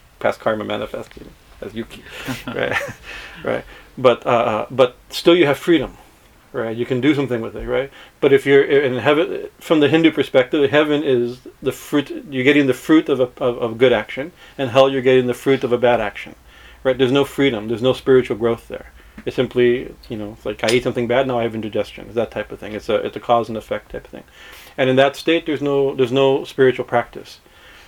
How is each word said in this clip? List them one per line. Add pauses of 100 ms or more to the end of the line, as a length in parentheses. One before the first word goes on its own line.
(180)
past
karma
manifesting (320)
as
you
keep, (220)
<laughs>
right? (680)
Right? (340)
But,
uh,
uh,
but (140)
still
you
have
freedom, (560)
right?
You
can
do
something
with
it,
right? (300)
But
if
you're
in
heaven, (100)
from
the
Hindu
perspective,
heaven
is (220)
the
fruit, (200)
you're
getting
the
fruit
of
a, (180)
of,
of
good
action, (260)
and
hell,
you're
getting
the
fruit
of
a
bad
action, (500)
right?
There's
no
freedom,
there's
no
spiritual
growth
there. (340)
It's
simply, (140)
you
know,
it's
like,
I
ate
something
bad,
now
I
have
indigestion.
It's
that
type
of
thing.
It's
a,
it's
a
cause
and
effect
type
of
thing. (540)
And
in
that
state,
there's
no,
there's
no
spiritual
practice. (500)